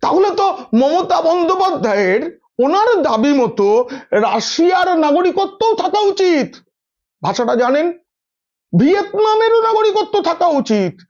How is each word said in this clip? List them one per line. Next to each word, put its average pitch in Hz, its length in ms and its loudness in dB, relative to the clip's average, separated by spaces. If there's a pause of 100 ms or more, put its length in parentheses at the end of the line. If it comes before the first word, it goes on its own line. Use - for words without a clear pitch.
তাহলে 359 300 0
তো 392 280 -2 (160)
মমতা 330 480 0
বন্দ্যোপাধ্যায়ের, 320 1160 0 (180)
ওনার 381 440 2
দাবি 240 300 0
মতো 233 560 0 (240)
রাশিয়ার 330 880 0
নাগরিকত্বও 370 760 0
থাকা 392 260 -2
উচিত। 381 560 0 (680)
ভাষাটা 226 320 -2
জানেন, 277 360 0 (840)
ভিয়েতনামেরও 415 840 2
নাগরিকত্ব 427 600 0
থাকা 339 240 -2
উচিত 214 480 0 (160)